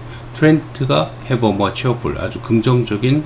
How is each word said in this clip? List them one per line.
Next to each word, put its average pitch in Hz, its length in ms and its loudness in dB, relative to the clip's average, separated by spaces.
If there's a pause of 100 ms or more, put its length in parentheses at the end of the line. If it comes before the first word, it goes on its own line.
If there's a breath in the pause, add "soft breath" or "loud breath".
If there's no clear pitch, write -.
(360 loud breath)
트렌트가 147 760 2 (200)
have 117 180 2
a 101 40 4
more 98 220 0
cheerful, 104 460 -2
아주 - 200 -6
긍정적인 123 840 2